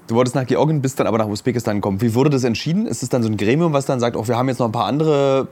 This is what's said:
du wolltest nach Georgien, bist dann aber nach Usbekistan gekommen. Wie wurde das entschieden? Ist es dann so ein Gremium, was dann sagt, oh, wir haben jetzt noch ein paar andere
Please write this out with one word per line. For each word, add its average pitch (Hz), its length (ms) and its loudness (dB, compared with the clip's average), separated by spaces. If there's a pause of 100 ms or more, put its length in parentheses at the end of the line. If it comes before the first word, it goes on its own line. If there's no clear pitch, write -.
du 113 80 -2
wolltest 123 200 2
nach 131 120 -2
Georgien, 147 340 2
bist 131 180 -2
dann 120 80 0
aber 104 120 2
nach 107 80 0
Usbekistan 107 500 -2
gekommen. 98 240 -2
Wie 117 140 2
wurde 135 160 4
das 131 120 0
entschieden? 151 440 -2
Ist - 160 -6
es 120 60 -6
dann 127 140 0
so 110 60 0
ein 107 80 -2
Gremium, 139 360 2
was 139 120 0
dann 135 140 -2
sagt, 117 180 0
oh, 110 100 -6
wir 120 100 0
haben 131 120 0
jetzt 123 100 -2
noch 131 80 2
ein 110 40 -4
paar 113 160 -2
andere 139 640 2